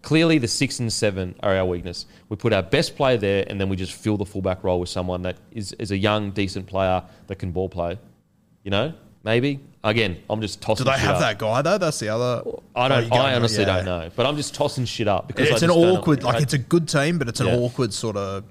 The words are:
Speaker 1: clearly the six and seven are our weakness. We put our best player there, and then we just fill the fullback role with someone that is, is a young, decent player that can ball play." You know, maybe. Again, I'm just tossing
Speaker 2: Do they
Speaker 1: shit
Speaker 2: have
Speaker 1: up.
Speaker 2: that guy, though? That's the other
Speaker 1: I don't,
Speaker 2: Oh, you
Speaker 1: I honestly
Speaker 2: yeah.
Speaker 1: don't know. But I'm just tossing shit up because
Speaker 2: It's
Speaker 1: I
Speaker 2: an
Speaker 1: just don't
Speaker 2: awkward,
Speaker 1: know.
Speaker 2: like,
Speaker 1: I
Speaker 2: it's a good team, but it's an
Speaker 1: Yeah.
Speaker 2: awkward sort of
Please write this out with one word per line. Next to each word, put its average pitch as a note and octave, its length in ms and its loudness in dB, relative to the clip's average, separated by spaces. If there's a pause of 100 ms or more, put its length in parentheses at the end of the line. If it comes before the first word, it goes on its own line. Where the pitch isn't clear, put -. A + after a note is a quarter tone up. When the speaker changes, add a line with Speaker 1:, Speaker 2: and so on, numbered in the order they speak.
Speaker 1:
clearly D#3+ 340 4
the A#2 100 2
six - 320 -2
and A2+ 140 -2
seven F#2 480 0
are G2 160 2
our F#2 80 2
weakness. F2+ 400 -6 (240)
We G#2+ 60 -6
put A2+ 180 0
our F#2+ 80 2
best C#3 340 0
player C3 220 2
there, G2 300 0
and G2+ 120 -8
then F#2+ 100 0
we G2 60 0
just F#2 180 -6
fill G#2+ 240 -2
the F#2+ 80 -2
fullback F#2 380 -4
role F2+ 160 2
with F2 100 -4
someone F2+ 340 -4
that F2+ 140 -6 (140)
is, G#2 280 -10
is A2 100 -6
a G2+ 80 0
young, G#2 320 2
decent F#2+ 380 -4
player F#2 340 0 (240)
that G2 120 -10
can F#2 140 -6
ball F2+ 180 -2
play." F2 280 -4 (640)
You G2 60 -10
know, A2 240 0 (300)
maybe. B2+ 360 0 (240)
Again, G#2+ 340 0 (120)
I'm G#2+ 120 -2
just G#2 200 -8
tossing A2 240 0
Speaker 2:
Do C3 60 2
they C3+ 60 0
Speaker 1:
shit - 100 0
Speaker 2:
have - 80 2
Speaker 1:
up. F2+ 60 2
Speaker 2:
that G#2+ 180 0
guy, A2+ 240 0
though? F#3 160 2
That's D#3+ 200 -2
the G#2+ 100 -4
other A#2+ 340 -2 (320)
Speaker 1:
I B2 140 2
don't, A#2 220 2
Speaker 2:
Oh, B2 40 4
you B2 60 6
Speaker 1:
I C3+ 140 2
honestly A2 300 2
Speaker 2:
yeah. F#2+ 120 2
Speaker 1:
don't F2+ 80 -2
know. F2 300 -4
But B2 120 2
I'm D3 100 0
just - 160 -6
tossing C3+ 320 -2
shit A2+ 220 -2
up F#2+ 200 0
because C3 220 2
Speaker 2:
It's D3 140 2
Speaker 1:
I - 20 4
Speaker 2:
an E3+ 60 4
Speaker 1:
just E3+ 100 6
don't F3+ 160 6
Speaker 2:
awkward, D3+ 240 2
Speaker 1:
know. C3 60 -2
Speaker 2:
like, A#2+ 80 2
Speaker 1:
I A#2 80 2
Speaker 2:
it's C3+ 100 0
a D3 60 0
good D#3+ 280 2
team, D#3 300 0
but C3 100 -2
it's A#2 120 -6
an B2 80 2
Speaker 1:
Yeah. G#2+ 100 4
Speaker 2:
awkward A#2+ 360 -2
sort A2 220 -4
of G2 360 -4